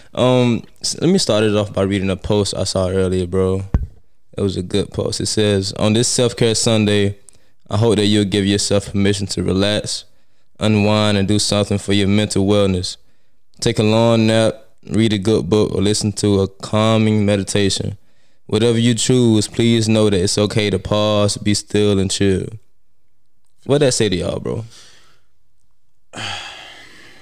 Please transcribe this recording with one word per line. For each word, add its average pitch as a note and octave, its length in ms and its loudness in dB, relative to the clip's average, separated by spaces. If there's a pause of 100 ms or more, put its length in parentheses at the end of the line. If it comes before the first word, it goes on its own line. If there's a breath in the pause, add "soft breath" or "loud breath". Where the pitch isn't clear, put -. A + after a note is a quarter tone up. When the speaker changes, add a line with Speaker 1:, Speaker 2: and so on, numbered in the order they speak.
(160 loud breath)
Speaker 1:
Um, B2 480 2 (180)
s-, - 180 -8
let D3+ 120 0
me G3 80 2
start A2 240 0
it G#2+ 120 2
off G2+ 160 -2
by F#2+ 120 -2
reading G2 260 0
a F#2+ 60 -2
post G#2 400 -2
I - 80 -4
saw F#2 260 -2
earlier, F#2 380 -2
bro. F#2+ 340 -2 (720)
It - 60 -6
was F#2+ 160 -2
a F2+ 60 -4
good F#2+ 280 -4
post. G#2+ 300 -6
It G2+ 60 -4
says, G#2 460 0
"On G#2+ 200 0
this A2+ 140 0
self-care A#2 480 0
Sunday, G#2 600 0 (520 soft breath)
I - 80 -4
hope A2 200 2
that G#2 100 2
you'll G#2 180 4
give G2 220 0
yourself G2+ 440 0
permission G2 360 0
to F#2+ 160 -6
relax, G2 640 -2 (540)
unwind, G#2+ 600 2
and G2 80 0
do G#2 100 0
something G2+ 400 0
for G2 160 -4
your G2+ 140 2
mental G2+ 400 0
wellness. G2 500 0 (640)
Take A#2 180 -2
a A2+ 60 2
long A2+ 420 4
nap, A2 300 2 (340)
read G#2+ 240 2
a G#2+ 40 0
good F#2+ 320 0
book, G#2+ 240 2
or F#2+ 80 -2
listen G#2 300 0
to G2+ 300 0
a G2 60 0
calming G#2+ 800 0
meditation. G2+ 720 -2 (500)
Whatever A2+ 300 0
you A#2 180 2
choose, A#2 520 2
please A#2 400 2
know A2 220 4
that G2 100 2
it's F#2+ 180 -2
okay G#2 320 0
to F#2+ 100 0
pause, G#2 580 0
be G#2 180 -2
still, G#2 440 0
and G2 120 -2
chill." G2 360 0 (1160)
What C#3 140 0
that C3+ 140 2
say G#2+ 160 0
to F#2+ 60 -2
y'all, F2 240 -4
bro? A2 260 -6 (1500 loud breath)
Speaker 2:
<sighs> - 60 -14 (1040 loud breath)